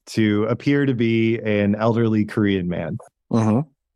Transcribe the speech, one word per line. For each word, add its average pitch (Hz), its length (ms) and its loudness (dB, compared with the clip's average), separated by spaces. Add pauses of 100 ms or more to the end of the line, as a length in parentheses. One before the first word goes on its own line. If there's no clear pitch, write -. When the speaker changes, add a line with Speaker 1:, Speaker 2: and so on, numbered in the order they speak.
Speaker 1:
to 107 380 0
appear 139 420 0
to 135 80 0
be 113 440 0
an 104 360 0
elderly 110 500 2
Korean 98 420 0
man. 85 300 -6 (340)
Speaker 2:
Mm-hmm. 113 380 0 (260)